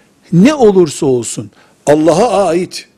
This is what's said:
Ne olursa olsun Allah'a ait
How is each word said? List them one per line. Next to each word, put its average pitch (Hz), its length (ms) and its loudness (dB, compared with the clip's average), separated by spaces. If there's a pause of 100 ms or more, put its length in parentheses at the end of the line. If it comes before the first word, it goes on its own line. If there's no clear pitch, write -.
(320)
Ne 208 220 4
olursa 190 520 0
olsun 120 440 -4 (360)
Allah'a 165 600 0
ait 175 520 -6